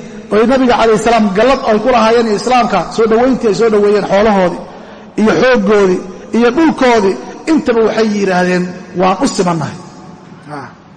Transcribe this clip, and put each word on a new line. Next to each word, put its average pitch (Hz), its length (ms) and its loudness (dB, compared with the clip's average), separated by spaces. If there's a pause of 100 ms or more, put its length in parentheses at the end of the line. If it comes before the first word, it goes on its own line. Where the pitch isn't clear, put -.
(320)
oo 202 60 0
ay 226 100 4
Nabiga 254 280 2
alayhi 220 240 2
salaam 226 260 2 (120)
gallad 262 300 2
ay 214 120 2
ku 214 100 0
lahaayeen 233 460 2
Islaamka, 214 440 0 (120)
soo 226 140 0
dhoweyntii 233 420 0
ay 196 80 0
soo 220 140 0
dhoweeyeen 208 360 2
xoolahoodii 196 560 0 (560)
iyo 214 140 2 (100)
xooggoodii 208 580 2 (340)
iyo 233 180 2
dhulkoodii, 240 640 2 (320)
intaba 247 340 2
waxay 220 260 0
yidhaahdeen, 180 560 0 (340)
"Waan 185 240 0
u 269 60 0
simannahay." 165 500 -4 (720)
Ah, 139 180 -14 (300)